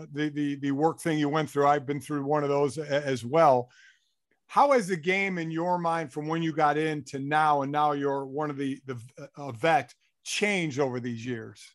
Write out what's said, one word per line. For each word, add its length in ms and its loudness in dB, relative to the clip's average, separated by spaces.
the, 160 -2
the, 260 -4
the 160 -4
work 300 0
thing 160 0
you 100 2
went 220 0
through. 180 2
I've 200 4
been 120 -4
through 240 -6
one 200 0
of 60 0
those 280 2
a-, 280 -2
as 200 -2
well. 440 6
How 240 4
has 160 2
the 80 -4
game 420 -2
in 140 -4
your 280 -2
mind 340 -2
from 140 -6
when 140 -2
you 120 0
got 240 2
in 280 -2
to 140 -10
now, 440 2
and 80 -6
now 200 2
you're 340 -2
one 240 -4
of 80 -8
the, 280 -4
the, 120 -8
uh, 160 -10
vet, 420 0
changed 560 -2
over 200 0
these 260 -6
years? 360 -8